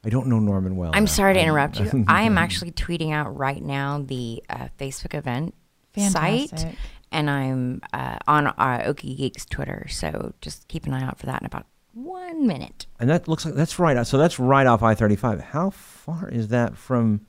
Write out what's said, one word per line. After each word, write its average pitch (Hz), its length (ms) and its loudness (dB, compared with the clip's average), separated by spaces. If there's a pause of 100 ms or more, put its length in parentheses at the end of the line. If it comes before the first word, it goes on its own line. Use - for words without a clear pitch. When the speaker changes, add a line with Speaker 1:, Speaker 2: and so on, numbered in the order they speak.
Speaker 1:
I 110 40 -2
don't 123 180 0
know 117 120 4
Norman 95 380 2
well 85 160 -2
Speaker 2:
I'm 202 100 4
Speaker 1:
enough. 202 120 2
Speaker 2:
sorry 196 180 6
to 185 60 4
Speaker 1:
I'm 165 60 6
Speaker 2:
interrupt 151 340 2
you. 107 260 2
Speaker 1:
<laughs> - 20 2
Speaker 2:
I 175 160 6
am 214 140 4
actually 170 340 0
tweeting 165 400 -2
out 147 240 -2
right 139 280 -4
now 143 420 -4
the, 123 440 -8
uh, 123 180 -8 (120)
Facebook - 360 -8
event 135 380 -4 (440)
site, 202 540 2
Speaker 3:
Fantastic. 160 240 -6 (360)
Speaker 2:
and 151 180 0
I'm, 131 520 -2 (100)
uh, 131 260 -6 (100)
on, 147 200 4
uh, 123 380 0
Okie 135 320 -6
Geeks 135 280 -6
Twitter. - 440 -8
So - 500 -6
just - 300 -16
keep - 160 -8
an 143 80 -4
eye 131 100 -4
out 131 140 -8
for - 80 -14
that 131 160 -6
in - 40 -12
about - 200 -10 (280)
one 330 540 -4
minute. - 380 -6 (140)
Speaker 1:
And 120 100 2
that 175 180 2
looks 160 180 -2
like 156 100 -6
that's 156 240 0
right. 139 260 4
So - 120 2
that's 156 220 4
right 135 280 6
off 117 160 6
I 113 100 6
thirty-five. 104 480 2
How 170 300 -2
far - 580 -10
is 113 200 -4
that 120 280 0
from? 113 520 2